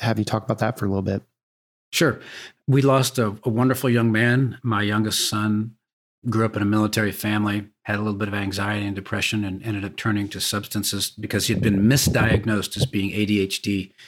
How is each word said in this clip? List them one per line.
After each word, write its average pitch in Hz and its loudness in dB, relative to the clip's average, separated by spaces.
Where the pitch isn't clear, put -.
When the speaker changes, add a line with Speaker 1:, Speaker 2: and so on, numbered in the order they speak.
Speaker 1:
have 113 0
you 107 0
talk 110 -2
about 107 -2
that 110 -2
for 104 -2
a - 0
little 98 0
bit. 98 -2
Speaker 2:
Sure. 147 0
We 135 4
lost 131 2
a, 107 0
a - -2
wonderful 123 2
young 117 4
man. 120 2
My 107 0
youngest 104 0
son 107 -2
grew 113 2
up 107 -2
in 104 -2
a 101 2
military 107 2
family, 104 -2
had 104 -2
a 104 -2
little 107 -2
bit 104 -2
of 101 -4
anxiety 101 -2
and 101 -4
depression, 101 -2
and 95 -6
ended 104 -4
up 95 -10
turning 101 0
to 98 -10
substances 101 -4
because 107 -2
he 113 0
had 95 0
been 104 4
misdiagnosed 110 2
as 101 2
being 98 -2
A 104 0
D 101 2
H 95 -2
D 98 -4